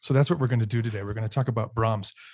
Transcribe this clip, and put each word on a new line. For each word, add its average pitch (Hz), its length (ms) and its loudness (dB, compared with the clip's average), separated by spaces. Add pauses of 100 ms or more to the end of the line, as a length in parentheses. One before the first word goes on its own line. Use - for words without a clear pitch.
So - 120 0
that's 139 160 4
what 165 100 0
we're 131 80 2
gonna 113 200 2
do 113 140 0
today. 107 220 -4
We're 104 120 -6
gonna 110 120 -4
talk 123 200 -2
about 110 260 -2
Brahms, 110 400 0 (200)